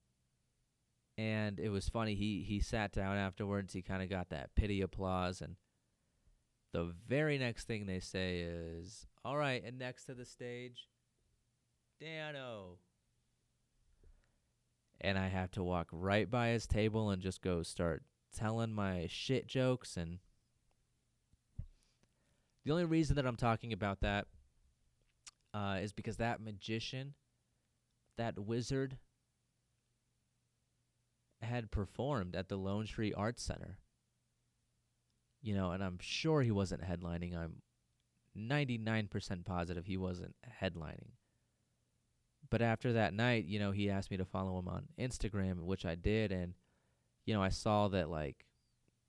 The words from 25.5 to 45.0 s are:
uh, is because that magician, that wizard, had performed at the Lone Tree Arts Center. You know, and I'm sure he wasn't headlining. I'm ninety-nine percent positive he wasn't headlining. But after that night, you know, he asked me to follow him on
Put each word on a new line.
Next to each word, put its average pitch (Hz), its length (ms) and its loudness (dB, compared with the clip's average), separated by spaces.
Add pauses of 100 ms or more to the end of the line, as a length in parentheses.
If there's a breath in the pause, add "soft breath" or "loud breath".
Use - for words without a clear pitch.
uh, 98 300 0
is 104 100 -2
because 107 240 -6
that 117 240 0
magician, 113 720 -4 (1040)
that 113 220 -2
wizard, 123 580 0 (2500)
had 117 300 -4
performed 104 640 0
at 92 120 -2
the 101 80 -2
Lone 98 300 0
Tree 107 260 0
Arts 104 300 -2
Center. 90 360 -6 (1600)
You 104 140 -2
know, 92 180 2
and 95 100 -2
I'm 90 180 -4
sure 156 420 2
he 113 100 4
wasn't 92 320 0
headlining. 87 520 -2
I'm 82 260 -6 (720)
ninety-nine 113 720 0
percent 95 360 -4
positive 87 420 -2
he 95 100 -2
wasn't 90 400 -4 (260)
headlining. 85 480 -4 (1400)
But 113 140 2
after 117 300 4
that 104 220 4
night, 113 320 2
you 104 120 0
know, 101 140 2
he 101 180 2
asked 98 200 0
me 98 80 -2
to 92 60 0
follow 95 340 -2
him 90 100 -2
on 90 180 -4 (140)